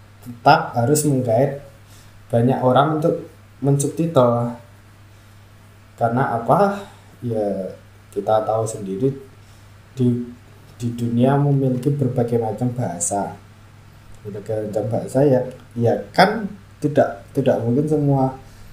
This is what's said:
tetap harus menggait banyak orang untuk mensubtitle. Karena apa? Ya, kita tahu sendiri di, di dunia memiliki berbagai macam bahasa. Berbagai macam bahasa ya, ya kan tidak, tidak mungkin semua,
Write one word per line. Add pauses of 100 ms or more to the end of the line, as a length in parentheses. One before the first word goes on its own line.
(220)
tetap
harus
menggait (720)
banyak
orang
untuk (320)
mensubtitle. (1400)
Karena
apa? (320)
Ya, (400)
kita
tahu
sendiri (880)
di, (560)
di
dunia
memiliki
berbagai
macam
bahasa. (880)
Berbagai
macam
bahasa
ya, (320)
ya (160)
kan (340)
tidak,
tidak
mungkin
semua, (360)